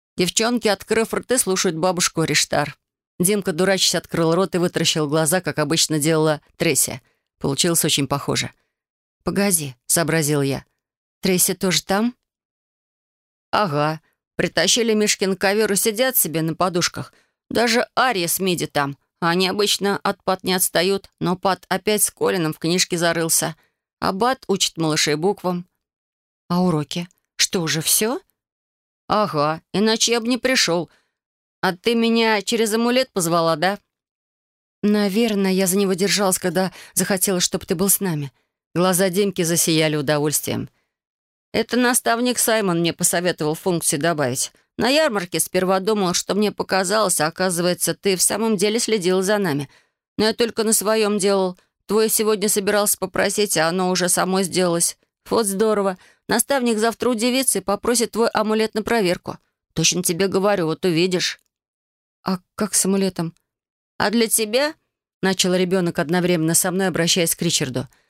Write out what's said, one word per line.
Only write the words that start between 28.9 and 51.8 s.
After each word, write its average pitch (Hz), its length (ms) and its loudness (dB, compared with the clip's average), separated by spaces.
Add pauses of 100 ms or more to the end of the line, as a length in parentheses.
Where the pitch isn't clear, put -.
«Ага, 156 540 0 (120)
иначе 220 400 2
я 240 80 0
бы 220 60 -6
не 247 100 0
пришёл. 180 520 0 (720)
А 180 140 0
ты 240 200 0
меня 226 460 2
через 214 320 -2
амулет 240 380 0
позвала, 165 440 0
да?» 180 240 -2 (1000)
«Наверное, 208 720 2
я 185 160 2
за 185 100 0
него 196 160 2
держалась, 185 460 0
когда 180 320 -2 (220)
захотела, 185 460 0
чтоб - 260 -4
ты 190 100 -2
был 190 140 -2
с - 100 0
нами». 151 320 -4 (420)
Глаза 185 360 2
Димки 190 320 -2
засияли 160 540 2
удовольствием. 143 760 -2 (800)
«Это - 240 -2
наставник 240 600 2
Саймон 202 420 2
мне 170 140 0
посоветовал 170 640 -2
функцию 165 440 -2
добавить. 147 540 -2 (240)
На 220 100 0
ярмарке 233 540 0
сперва 185 400 0
думал, 190 320 0
что - 220 -2
мне 202 180 0
показалось, 190 640 0
а 151 80 0
оказывается, 175 640 -2
ты 190 220 0
в 175 60 -4
самом 220 340 0
деле 208 240 0
следила 190 420 0
за 208 160 0
нами. 147 320 -2 (480)
Но 208 80 2
я 220 80 2
только 226 300 -2
на 220 80 2
своём 208 460 0
делал. 190 400 0 (280)